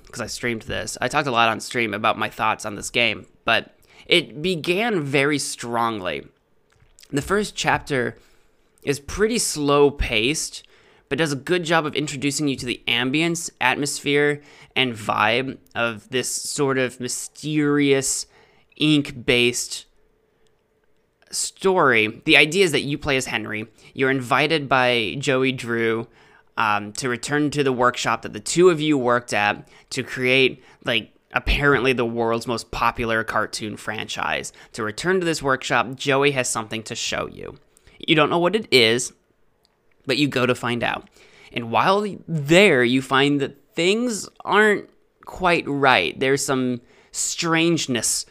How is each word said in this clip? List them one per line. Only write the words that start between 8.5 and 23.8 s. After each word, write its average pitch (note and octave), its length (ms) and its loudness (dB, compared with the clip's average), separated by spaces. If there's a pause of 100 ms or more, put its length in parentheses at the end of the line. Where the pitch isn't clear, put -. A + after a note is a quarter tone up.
is C#3 160 -2
pretty A3 380 -2
slow-paced, C#3+ 1300 2 (440)
but C#3+ 100 -4
does D#3 140 0
a C#3+ 60 -4
good F3 260 -2
job D#3+ 220 0
of D3 100 -6
introducing C#3+ 520 -2
you C3+ 100 0
to - 80 -10
the A#2+ 220 -4
ambience, C#3+ 640 0 (120)
atmosphere, C#3+ 800 0 (340)
and B2+ 180 0
vibe A2 640 0 (160)
of A#2 360 -4
this B2 200 -2
sort - 480 -2
of B2+ 220 -2
mysterious C#3+ 1300 0 (500)
ink-based C3+ 1120 0 (1500)
story. C3 920 2
The D3+ 120 6
idea D#3 280 4
is D#3+ 80 0
that C3 80 2
you C#3+ 160 -6
play C#3+ 200 -2
as B2+ 80 -2
Henry. A2 420 -6 (260)